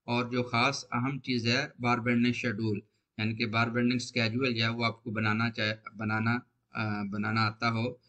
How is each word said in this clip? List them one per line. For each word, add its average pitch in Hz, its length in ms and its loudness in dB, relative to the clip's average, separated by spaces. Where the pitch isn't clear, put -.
और 120 240 -2
जो 123 140 0
ख़ास 127 500 0
अहम 131 260 -2
चीज़ 120 280 -2
है 131 140 2
बार 120 200 2
बेंडिंग 120 340 2
schedule, 110 480 -2
यानी 107 160 0
कि 113 140 -2
बार 117 220 2
bending 123 300 2
शेड्यूल 123 520 0
जो 113 120 0
है 113 60 2
वो 117 140 -2
आपको 113 280 -2
बनाना 110 380 2
चाहे, 110 240 -2
बनाना, 110 380 0
अ, 113 80 -4
बनाना 107 340 -2
आता 110 280 0
हो, 113 160 0